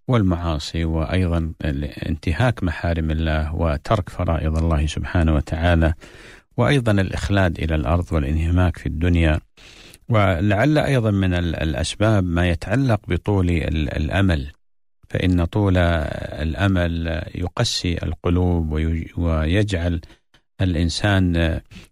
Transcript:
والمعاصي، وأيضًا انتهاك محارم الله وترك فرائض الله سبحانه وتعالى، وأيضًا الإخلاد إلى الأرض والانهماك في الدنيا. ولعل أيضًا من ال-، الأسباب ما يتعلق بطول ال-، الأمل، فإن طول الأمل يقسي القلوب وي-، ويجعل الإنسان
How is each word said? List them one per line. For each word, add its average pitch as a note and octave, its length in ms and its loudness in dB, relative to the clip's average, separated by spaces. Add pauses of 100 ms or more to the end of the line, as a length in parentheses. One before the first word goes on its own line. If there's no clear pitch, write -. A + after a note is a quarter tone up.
والمعاصي، E2+ 760 0
وأيضًا E2 720 0 (560)
انتهاك F2 540 -2
محارم E2 480 -2
الله D#2 440 -2
وترك E2+ 540 -2
فرائض D#2+ 480 -2
الله D#2+ 280 2
سبحانه D#2+ 500 0
وتعالى، E2 580 2 (640)
وأيضًا B2 340 2
الإخلاد F#2+ 680 0
إلى D#2+ 160 0
الأرض D#2+ 380 0
والانهماك E2 640 2
في - 80 -8
الدنيا. E2 540 2 (680)
ولعل G#2 680 2
أيضًا B2 340 2
من F#2+ 220 2
ال-، F2 220 0
الأسباب E2+ 680 0
ما F2 260 0
يتعلق G#2+ 580 0
بطول F2+ 420 0
ال-، D#2 480 -2
الأمل، D#2+ 540 0 (580)
فإن F2 360 2
طول G2 320 2
الأمل E2 1500 0 (120)
يقسي F2 680 -2
القلوب F2 680 0
وي-، D#2+ 460 -2
ويجعل E2+ 840 0 (600)
الإنسان F2 960 2 (320)